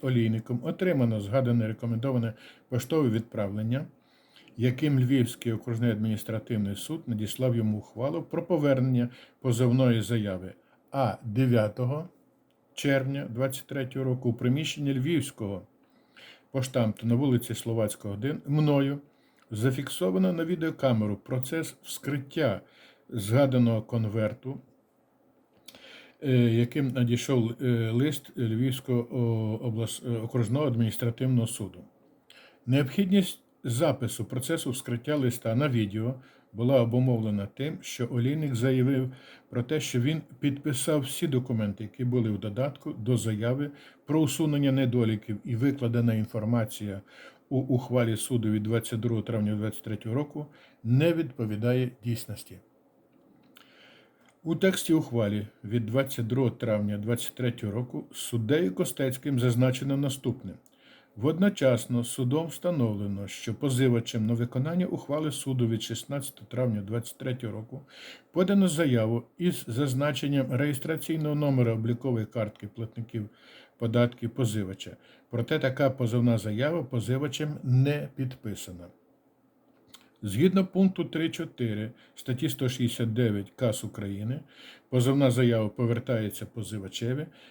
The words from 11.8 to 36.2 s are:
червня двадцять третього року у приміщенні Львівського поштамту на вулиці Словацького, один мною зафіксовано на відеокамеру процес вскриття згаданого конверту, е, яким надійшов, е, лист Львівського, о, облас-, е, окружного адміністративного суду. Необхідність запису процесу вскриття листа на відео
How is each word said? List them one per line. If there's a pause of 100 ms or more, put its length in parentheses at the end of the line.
червня
двадцять
третього
року
у
приміщенні
Львівського (880)
поштамту
на
вулиці
Словацького,
один
мною (520)
зафіксовано
на
відеокамеру
процес
вскриття (480)
згаданого
конверту, (1600)
е,
яким
надійшов,
е,
лист
Львівського,
о,
облас-,
е,
окружного
адміністративного
суду. (800)
Необхідність (240)
запису
процесу
вскриття
листа
на
відео (380)